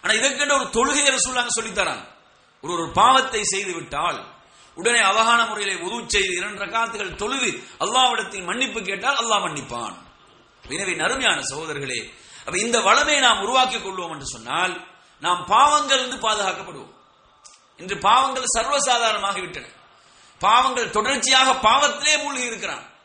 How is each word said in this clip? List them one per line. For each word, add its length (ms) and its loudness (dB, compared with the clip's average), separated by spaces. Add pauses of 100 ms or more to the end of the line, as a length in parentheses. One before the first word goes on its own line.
ஆனா 120 0
இதற்கென்று 420 0
ஒரு 100 0
தொழுகையை 500 2
ரசூலுல்லாஹ் 320 -2
சொல்லித் 300 -4
தராங்க. 300 -4 (540)
ஒரு, 120 -6
ஒரு 180 -4
பாவத்தை 520 4
செய்து 300 -2
விட்டால் 600 -6 (420)
உடனே 240 2
அழகான 460 4
முறையிலே 340 -4
வுது 280 -6
செய்து 280 0
இரண்டு 300 -6
ரக்காத்துகள் 500 -4
தொழுது 480 -4 (160)
அல்லாஹ்விடத்தில் 640 0
மன்னிப்பு 380 -4
கேட்டால் 360 -2
அல்லாஹ் 260 0
மன்னிப்பான். 520 -6 (760)
எனவே 240 -4
நறுமையான 480 0
சகோதரர்களே, 720 -8 (320)
அப்ப 120 -4
இந்த 240 0
வளமை 380 4
நாம் 220 4
உருவாக்கிக் 440 0
கொள்வோம் 260 -8
என்று 140 -12
சொன்னால், 600 -6 (320)
நாம் 260 -2
பாவங்கள் 520 4
இருந்து 320 -2
பாதுகாக்கப்படுவோம். 640 -4 (840)
இன்று 200 -8
பாவங்கள் 460 2 (140)
சர்வசாதாரணமாகிவிட்டன, 1080 -2 (720)
பாவங்கள் 500 2
தொடர்ச்சியாக 640 2
பாவத்திலே 720 2
மூழ்கி 200 -6
இருக்கிறான். 460 -8 (160)